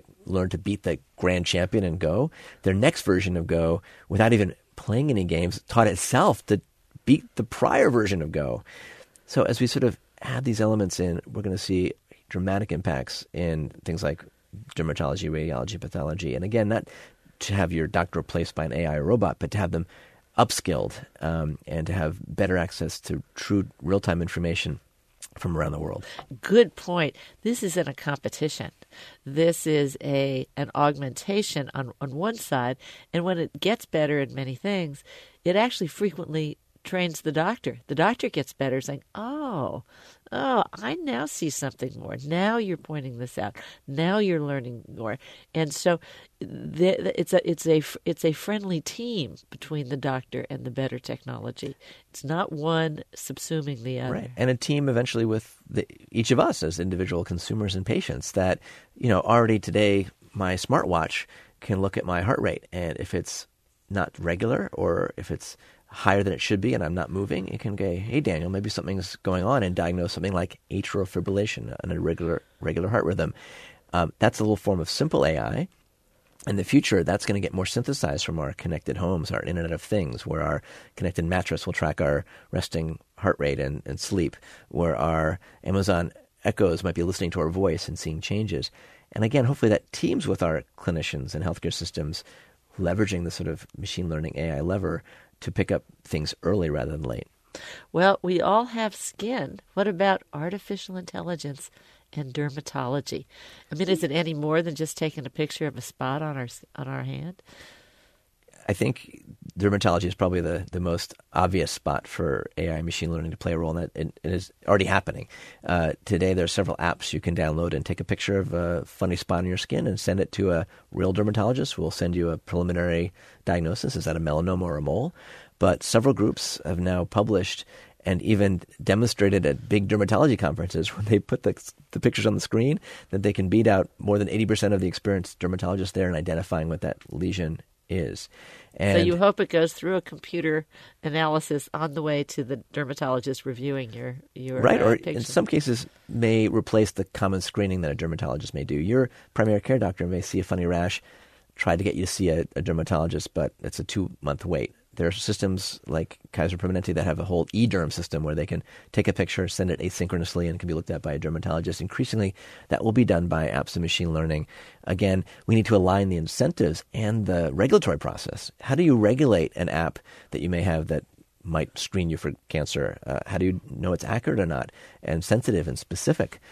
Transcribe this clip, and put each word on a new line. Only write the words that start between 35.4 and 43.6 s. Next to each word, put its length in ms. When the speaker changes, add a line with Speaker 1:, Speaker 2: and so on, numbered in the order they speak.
Speaker 2:
it 140
actually 300
frequently 720
trains 380
the 100
doctor. 560
The 80
doctor 320
gets 260
better 280
saying, 220
"Oh, 680
oh, 320
I 220
now 320
see 240
something 480
more. 160
Now 320
you're 180
pointing 440
this 180
out. 180